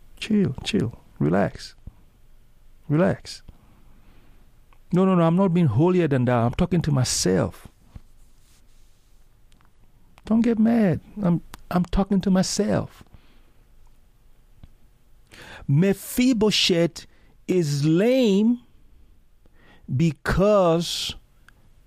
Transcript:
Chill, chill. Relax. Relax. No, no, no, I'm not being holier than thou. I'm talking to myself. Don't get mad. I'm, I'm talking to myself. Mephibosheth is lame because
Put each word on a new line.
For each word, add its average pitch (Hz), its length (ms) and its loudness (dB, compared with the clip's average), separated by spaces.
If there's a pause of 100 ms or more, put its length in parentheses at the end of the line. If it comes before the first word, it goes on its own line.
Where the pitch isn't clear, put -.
(180)
Chill, 196 460 -2
chill. - 340 -4 (220)
Relax. - 560 -2 (1120)
Relax. - 560 -2 (1500)
No, 180 140 2
no, 190 100 2
no, 170 80 4
I'm 165 120 2
not 185 180 2
being 170 140 2
holier 165 400 2
than 131 180 0
thou. 120 200 0
I'm 127 80 -2
talking 175 300 0
to 151 80 -2
myself. 143 760 -2 (2500)
Don't 226 160 2
get 226 180 0
mad. 220 420 2 (200)
I'm, 175 200 0 (300)
I'm 180 140 0
talking 196 360 0
to 196 100 0
myself. 185 720 -2 (2750)
Mephibosheth 196 1400 0 (420)
is 151 380 0
lame 220 760 2 (1400)
because 170 1200 0 (720)